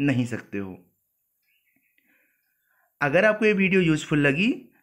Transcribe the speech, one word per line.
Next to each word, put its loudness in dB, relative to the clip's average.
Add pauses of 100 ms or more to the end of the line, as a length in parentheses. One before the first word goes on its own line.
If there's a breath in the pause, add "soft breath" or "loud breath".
नहीं 0
सकते -10
हो। -12 (2250)
अगर 2
आपको 2
ये 4
वीडियो 2
यूजफुल 0
लगी 0 (320 soft breath)